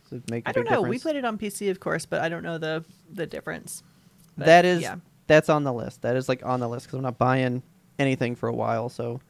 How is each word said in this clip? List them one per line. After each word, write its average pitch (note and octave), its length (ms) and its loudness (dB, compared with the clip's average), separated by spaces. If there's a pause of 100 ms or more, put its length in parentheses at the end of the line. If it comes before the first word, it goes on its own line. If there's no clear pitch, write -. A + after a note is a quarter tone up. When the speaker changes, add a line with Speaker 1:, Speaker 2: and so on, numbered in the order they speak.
Speaker 1:
Does B2+ 160 -14
it B2 100 -12
make A#2 160 -6
a - 40 -4
Speaker 2:
I - 20 -4
Speaker 1:
big - 20 -4
Speaker 2:
don't C5 160 0
know. F4+ 120 -2
Speaker 1:
difference? - 80 -2
Speaker 2:
We A#3+ 100 -4
played D#4 160 -4
it C#4 80 -6
on A3+ 120 -4
P G#3 140 -8
C, G3+ 200 -6
of F3+ 100 -6
course, E3 260 -6
but - 140 -4
I D#3+ 80 -2
don't E3 160 -8
know E3 140 -8
the, D#3+ 260 -6 (280)
the E3 140 -8
difference. - 560 -12 (560)
But, C#3+ 80 -4
Speaker 1:
That E3+ 180 10
is, F3+ 180 2
Speaker 2:
yeah. G2 140 -6 (300)
Speaker 1:
that's D#3 220 6
on D3+ 160 2
the C3+ 80 -2
list. A#2 300 -8
That A#2+ 120 0
is, C3 140 -2
like, B2+ 180 -2
on B2+ 140 -2
the A#2+ 80 -4
list A#2+ 200 -10
'cause - 60 -10
I'm C3 80 -6
not B2+ 160 -4
buying B2+ 460 2 (340)
anything C3 380 0
for A#2 120 -4
a A#2 60 -2
while. A2+ 340 -2
So A#2+ 420 -8